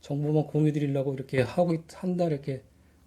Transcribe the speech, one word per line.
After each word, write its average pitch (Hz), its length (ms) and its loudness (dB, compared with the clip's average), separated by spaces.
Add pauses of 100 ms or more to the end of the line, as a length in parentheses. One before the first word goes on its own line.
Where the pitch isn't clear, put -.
정보만 151 480 0
공유드리려고 143 680 0
이렇게 131 260 -2
하고 170 340 2
있-, 165 200 -8
한다, 180 300 -2
이렇게. 139 400 -4 (420)